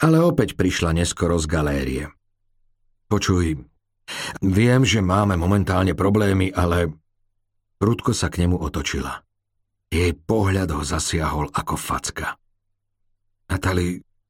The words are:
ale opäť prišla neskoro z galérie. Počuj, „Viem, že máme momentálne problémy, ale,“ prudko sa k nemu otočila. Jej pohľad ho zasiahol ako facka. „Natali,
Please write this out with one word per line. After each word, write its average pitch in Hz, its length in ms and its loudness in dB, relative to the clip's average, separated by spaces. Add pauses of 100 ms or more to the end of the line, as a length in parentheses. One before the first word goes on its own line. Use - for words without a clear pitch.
ale 160 160 4
opäť 165 400 2
prišla 87 400 0
neskoro 85 400 0
z 80 80 0
galérie. 71 580 -2 (1000)
Počuj, 90 480 0 (880)
„Viem, 117 400 4
že 104 200 2
máme 95 340 2
momentálne 92 560 2
problémy, 95 600 2
ale,“ 87 360 0 (880)
prudko 113 320 0
sa 95 160 -2
k 87 180 -2
nemu 87 140 2
otočila. 73 640 -6 (680)
Jej 85 240 0
pohľad 98 600 0
ho 73 120 -6
zasiahol 76 640 -2
ako - 260 -4
facka. - 640 -8 (1120)
„Natali, 90 480 -2 (320)